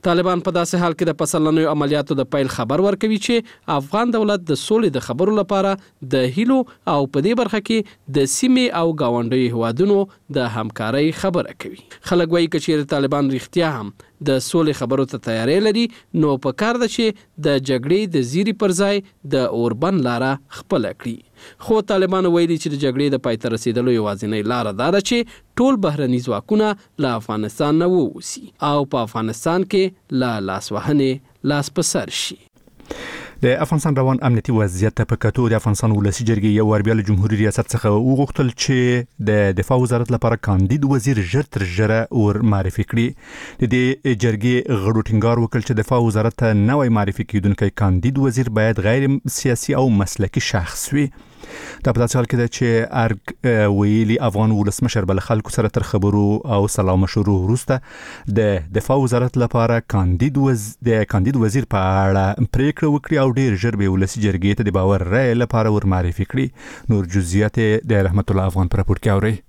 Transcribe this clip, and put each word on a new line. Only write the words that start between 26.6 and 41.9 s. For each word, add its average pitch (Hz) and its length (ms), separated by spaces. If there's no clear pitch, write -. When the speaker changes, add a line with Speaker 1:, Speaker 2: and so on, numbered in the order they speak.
Speaker 1:
له 123 160
افغانستان 113 640
نه 180 100
ووځي - 520
او 143 240
په 117 140
افغانستان 165 600
کې 185 540
له 110 260
لاسوهنې 131 1040
لاس 143 240
په 170 160
سر 127 300
شي. - 180
Speaker 2:
د 123 100
افغانستان 151 340
روان 131 300
امنیتي 120 300
وضعیت 98 420
ته 107 100
په 117 140
کتو 120 280
د 110 60
افغانستان 107 380
ولسي 101 340
جرګې 107 320
یو 107 80
وار 107 180
بیا 110 120
له 101 100
جمهوري 104 320
ریاست 107 320
څخه 113 180
وغوښتل 131 580
چې 123 640
د 101 300
دفاع 127 240
وزارت 120 320
لپاره 113 320
کاندید 104 460
وزیر 120 280
ژر 143 240
تر 98 180
ژره 110 240